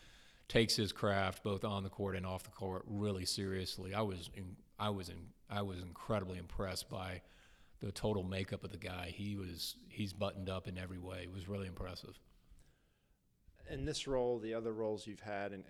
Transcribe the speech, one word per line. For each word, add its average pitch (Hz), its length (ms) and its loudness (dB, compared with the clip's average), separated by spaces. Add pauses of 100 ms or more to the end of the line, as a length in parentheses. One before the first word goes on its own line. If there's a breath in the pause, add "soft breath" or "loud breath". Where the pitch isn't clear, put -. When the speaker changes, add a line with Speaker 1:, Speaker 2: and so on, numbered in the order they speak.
(480 soft breath)
Speaker 1:
Takes 113 260 8
his 104 180 4
craft, 98 520 4
both 101 200 2
on 101 200 2
the 95 40 -2
court 95 280 0
and 92 100 -2
off 92 160 -2
the - 80 -14
court, 95 360 -2
really 101 380 2
seriously. 95 720 0
I 110 80 4
was 90 320 -2
in, 90 220 -8 (220)
I 107 120 2
was 95 180 0
in, 90 200 -8 (200)
I 101 140 0
was 95 180 -2
incredibly 92 580 0
impressed 92 520 -2
by 92 320 -4 (580 soft breath)
the 101 120 -2
total 107 320 2
makeup 95 400 -2
of 90 80 -8
the 90 60 -6
guy. 90 360 -4
He 101 220 -2
was, 90 400 -4 (120)
he's 101 240 -2
buttoned 95 380 0
up 92 160 -2
in 92 100 -4
every 90 220 -4
way. 90 240 -6
It 90 100 -8
was 95 160 -6
really 98 200 -2
impressive. 90 500 -6 (1500)
Speaker 2:
In 135 140 -2
this 147 220 0
role, 123 320 4
the 110 140 0
other 113 200 0
roles 107 340 0
you've 104 140 -8
had 101 320 -2
in, 98 180 -6